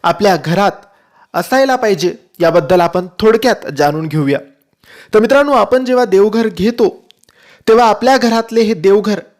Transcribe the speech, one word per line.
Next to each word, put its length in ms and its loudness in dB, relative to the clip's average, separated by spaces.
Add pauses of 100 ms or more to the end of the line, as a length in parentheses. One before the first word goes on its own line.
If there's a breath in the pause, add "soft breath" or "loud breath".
आपल्या 320 0
घरात 360 -2 (640 soft breath)
असायला 420 -2
पाहिजे, 400 -2 (260)
याबद्दल 400 2
आपण 260 -2 (120)
थोडक्यात 360 2 (220)
जाणून 300 -2
घेऊया. 320 -2 (760 loud breath)
तर 60 4
मित्रांनो, 320 2
आपण 340 0
जेव्हा 200 0
देवघर 420 0
घेतो, 560 -2 (640 soft breath)
तेव्हा 180 4
आपल्या 320 2
घरातले 440 -2
हे 120 0
देवघर 460 0 (200)